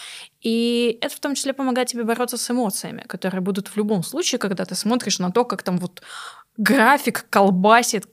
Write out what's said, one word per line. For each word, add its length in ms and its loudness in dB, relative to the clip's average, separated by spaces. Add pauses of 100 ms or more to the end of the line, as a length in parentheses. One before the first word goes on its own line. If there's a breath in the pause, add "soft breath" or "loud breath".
(420 loud breath)
И 600 0
это 140 -4
в 40 -16
том 160 -4
числе 180 -2
помогает 360 0
тебе 140 -4
бороться 340 -2
с 120 -4
эмоциями, 580 -2
которые 340 -4
будут 260 -2
в 100 -16
любом 260 0
случае, 360 -2
когда 260 -2
ты 100 -10
смотришь 440 -2
на 120 -2
то, 140 2
как 160 -6
там 160 0
вот 240 -8 (560 loud breath)
график 760 2
колбасит, 800 4